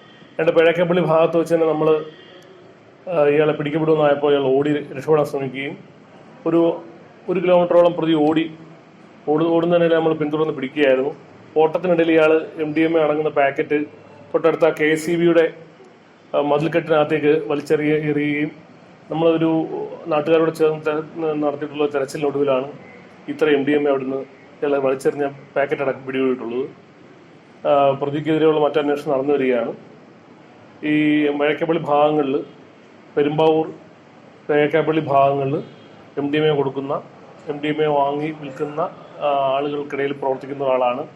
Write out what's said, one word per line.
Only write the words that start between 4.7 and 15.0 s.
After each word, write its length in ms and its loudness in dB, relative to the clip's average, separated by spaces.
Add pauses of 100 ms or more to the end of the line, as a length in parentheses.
രക്ഷപ്പെടാൻ 300 0
ശ്രമിക്കുകയും 520 -8 (680)
ഒരു, 360 2 (480)
ഒരു 100 -2
കിലോമീറ്ററോളം 540 4
പ്രതി 200 0
ഓടി, 320 2 (840)
ഓടു-, 180 2
ഓടുന്നതിനിടെ 480 2
നമ്മൾ 180 2
പിന്തുടർന്ന് 400 -2
പിടിക്കുകയായിരുന്നു. 640 0 (420)
ഓട്ടത്തിനിടയിൽ 540 2
ഇയാൾ 360 4 (160)
എം 120 -4
ഡി 60 2
എം 160 2
എ 60 4
അടങ്ങുന്ന 260 0
പാക്കറ്റ് 560 0 (480)
തൊട്ടടുത്ത 360 2 (100)
കെ 60 2
എസ് 240 0